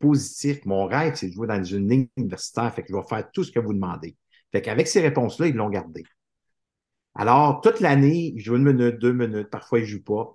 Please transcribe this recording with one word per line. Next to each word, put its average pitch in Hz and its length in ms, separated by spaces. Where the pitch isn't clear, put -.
positif. 143 640
Mon 98 220
rêve, 147 280
c'est - 140
de 85 40
jouer 107 140
dans 104 160
une 98 260
ligue 127 280
universitaire. 113 580
Fait 95 80
que - 80
je 95 60
vais 92 120
faire 107 220
tout 185 140
ce - 80
que 120 80
vous 107 120
demandez. » 87 440
Fait 101 80
qu'avec 117 280
ces 202 120
réponses-là, 143 460
ils 151 80
l'ont 107 160
gardé. 85 320
Alors, 139 460
toute 226 180
l'année, 151 560
il 117 60
joue 113 160
une 135 80
minute, 123 340
deux 123 140
minutes, 110 360
parfois 113 300
il 113 60
joue 104 180
pas. 107 320